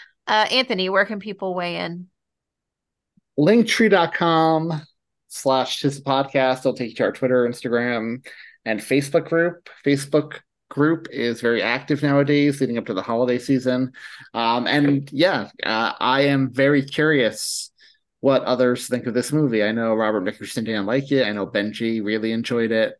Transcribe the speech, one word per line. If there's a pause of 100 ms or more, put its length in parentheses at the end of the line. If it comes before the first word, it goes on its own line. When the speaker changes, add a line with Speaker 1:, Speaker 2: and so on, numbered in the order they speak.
(260)
Speaker 1:
uh,
Anthony,
where
can
people
weigh
in? (1300)
Speaker 2:
Linktree
dot
com (460)
slash
tis
the
podcast.
I'll
take
you
to
our
Twitter,
Instagram, (400)
and
Facebook
group. (160)
Facebook (280)
group
is
very
active
nowadays
leading
up
to
the
holiday
season. (420)
Um,
and
yeah, (160)
uh,
I
am
very
curious (500)
what
others
think
of
this
movie.
I
know
Robert
Nickerson
didn't
like
it.
I
know
Benji
really
enjoyed
it.